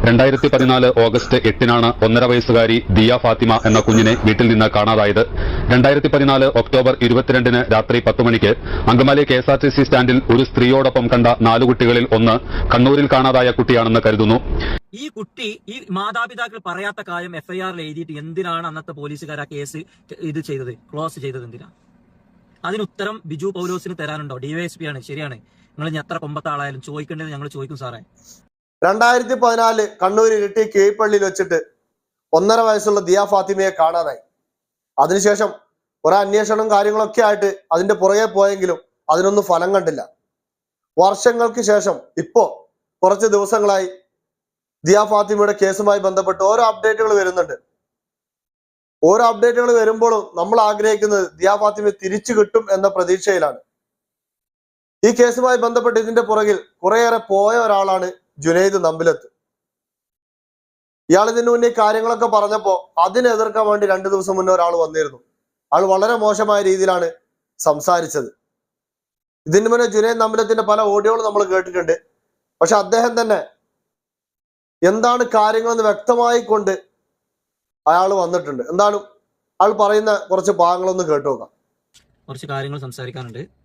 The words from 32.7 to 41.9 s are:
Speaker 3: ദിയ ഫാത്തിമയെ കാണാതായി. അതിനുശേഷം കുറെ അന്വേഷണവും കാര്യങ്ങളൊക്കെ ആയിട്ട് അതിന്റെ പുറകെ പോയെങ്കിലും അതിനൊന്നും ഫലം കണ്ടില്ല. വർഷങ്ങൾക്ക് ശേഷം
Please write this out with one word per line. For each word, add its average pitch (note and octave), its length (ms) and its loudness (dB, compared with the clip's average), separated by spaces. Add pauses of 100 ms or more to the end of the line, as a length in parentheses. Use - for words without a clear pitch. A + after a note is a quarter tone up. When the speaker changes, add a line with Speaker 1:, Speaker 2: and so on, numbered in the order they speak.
Speaker 3:
ദിയ F#3+ 300 0
ഫാത്തിമയെ G3 400 0
കാണാതായി. E3 480 -2 (800)
അതിനുശേഷം G3+ 500 2 (560)
കുറെ E3+ 120 4
അന്വേഷണവും G#3+ 540 0
കാര്യങ്ങളൊക്കെ G#3+ 520 0
ആയിട്ട് G3+ 380 0 (120)
അതിന്റെ G3 220 0
പുറകെ G3 320 2
പോയെങ്കിലും F#3+ 520 0 (320)
അതിനൊന്നും G3 340 2
ഫലം F3+ 300 0
കണ്ടില്ല. D#3+ 340 -2 (880)
വർഷങ്ങൾക്ക് A3+ 640 0
ശേഷം G#3 380 0 (180)